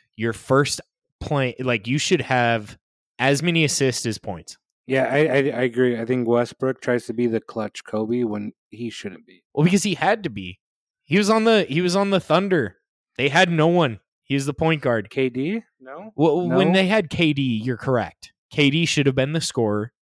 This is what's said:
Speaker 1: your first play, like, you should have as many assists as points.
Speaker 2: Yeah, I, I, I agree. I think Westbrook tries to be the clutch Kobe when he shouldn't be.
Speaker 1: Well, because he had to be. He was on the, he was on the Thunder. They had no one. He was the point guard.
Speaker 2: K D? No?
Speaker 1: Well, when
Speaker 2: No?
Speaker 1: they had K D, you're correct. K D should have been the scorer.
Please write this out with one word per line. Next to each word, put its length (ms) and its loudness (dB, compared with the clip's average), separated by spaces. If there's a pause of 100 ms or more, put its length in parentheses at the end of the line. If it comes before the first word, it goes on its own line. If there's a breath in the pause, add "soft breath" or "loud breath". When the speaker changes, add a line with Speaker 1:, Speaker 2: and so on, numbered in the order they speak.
(140 soft breath)
Speaker 1:
your 200 -2
first 460 0 (400)
play, 380 -2
like, 280 -2
you 120 0
should 240 0
have 540 0 (420)
as 240 2
many 220 2
assists 400 0
as 140 -4
points. 400 -14 (280)
Speaker 2:
Yeah, 240 0
I, 100 0
I, 160 2
I 260 0
agree. 360 2
I 60 -6
think 240 -2
Westbrook 540 0
tries 240 -2
to 80 -8
be 120 0
the 140 0
clutch 440 -10
Kobe 400 -2
when 280 -6 (180)
he 200 -10
shouldn't 360 -14
be. 160 -20 (120)
Speaker 1:
Well, 100 2
because 200 4
he 100 -2
had 300 0
to 60 -6
be. 300 -12 (440)
He 140 0
was 120 2
on 140 2
the, 240 4
he 120 -2
was 160 0
on 140 0
the 100 2
Thunder. 560 0 (400)
They 140 0
had 200 4
no 180 4
one. 320 0 (240)
He 100 -4
was 100 0
the 100 -4
point 280 0
guard. 260 -2
Speaker 2:
K 220 -2
D? 320 -4 (180)
No? 340 -18
Speaker 1:
Well, 340 2
when 200 2
Speaker 2:
No? 60 4
Speaker 1:
they 120 4
had 240 0
K 220 2
D, 100 -2
you're 360 -2
correct. 540 -4 (180)
K 200 2
D 160 0
should 200 0
have 80 2
been 180 0
the 80 -2
scorer. 520 -2 (260)